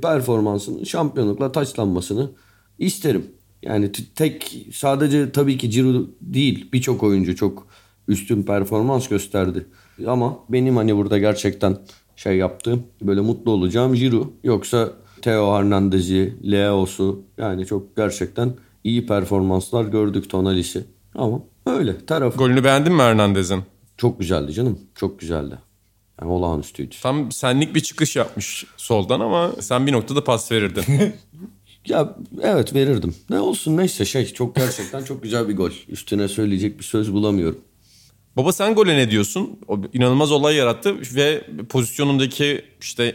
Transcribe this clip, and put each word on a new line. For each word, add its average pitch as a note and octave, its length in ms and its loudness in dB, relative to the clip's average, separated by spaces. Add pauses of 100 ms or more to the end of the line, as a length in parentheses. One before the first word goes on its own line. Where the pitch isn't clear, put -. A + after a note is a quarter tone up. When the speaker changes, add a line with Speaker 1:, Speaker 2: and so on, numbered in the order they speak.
Speaker 1:
performansının A#2 800 0
şampiyonlukla C3+ 680 -2
taçlanmasını A#2 800 -2 (480)
isterim. D3 460 -2 (380)
Yani G2+ 280 0
t-, A#2 120 -8 (120)
tek - 580 -4
sadece C#3 580 2
tabii C#3 260 2
ki B2 120 -2
Giroud B2 380 2 (140)
değil, - 520 -2
birçok B2 300 0
oyuncu F#2+ 320 4
çok - 320 -2 (400)
üstün G2+ 360 0
performans A2 640 0
gösterdi. F#2 580 -2 (420)
Ama B2 320 0 (100)
benim B2+ 280 2
hani G#2+ 180 4
burada G#2 220 2
gerçekten G2 600 2 (380)
şey F#2+ 220 -2
yaptığım, A#2 460 -2 (180)
böyle G2 200 2
mutlu A2+ 300 0
olacağım G#2+ 420 2
Giroud. A#2+ 340 2 (160)
Yoksa A2+ 460 0 (320)
Theo G#2 360 4
Hernandez'i, F#2+ 760 2 (180)
Leao'su, G2 720 0 (140)
yani F#2+ 280 -4
çok G2 300 -6
gerçekten A2+ 580 -2 (300)
iyi A#2 220 0
performanslar F#2+ 800 0
gördük G#2 440 -2
Tonali'si. F#2+ 540 -2 (320)
Ama B2 240 -2 (260)
öyle G3 400 -2
taraf. C#3 320 -2
Speaker 2:
Golünü B2+ 260 4
beğendin C#3 300 4
mi D3+ 80 6
Hernandez'in? G2 600 4 (360)
Speaker 1:
Çok A#2+ 220 0
güzeldi D#2+ 340 -2
canım, A2 260 -2 (160)
çok - 240 -6
güzeldi. D#2 360 -6 (680)
Yani E2+ 100 -4
olağanüstüydü. E2 680 -4
Speaker 2:
Tam C3+ 300 -2
senlik C3+ 440 0
bir - 40 2
çıkış - 360 -2
yapmış - 500 -4 (120)
soldan A2 420 0
ama F3 400 0
sen C3 280 -2
bir C#3+ 40 0
noktada C3+ 320 -2
pas A#2 280 0
verirdin. G2+ 380 0
Speaker 1:
<laughs> F#3 240 2 (760)
Ya - 280 0 (260)
evet D3+ 340 2
verirdim. A#2+ 400 2 (140)
Ne F3+ 100 0
olsun D#3+ 380 0
neyse F#3 280 0
şey A#2+ 200 0
çok - 300 -6
gerçekten B2+ 480 -4
çok C3 200 -12
güzel A2+ 260 -2
bir G2 80 -2
gol. F2+ 120 0 (200)
Üstüne G2+ 380 -2
söyleyecek G2+ 520 -2
bir - 40 -18
söz G#2+ 300 -2
bulamıyorum. G2+ 460 0 (800)
Speaker 2:
Baba D#3 160 2
sen G#3+ 220 0
gole F#3 220 6
ne B2 140 4
diyorsun? A2 560 -2
O G#2 120 -4 (140)
inanılmaz B2+ 380 2
olay D3 240 4
yarattı C3 400 0 (200)
ve C#3+ 260 0 (280)
pozisyonundaki C#3 960 0 (160)
işte - 220 -4 (120)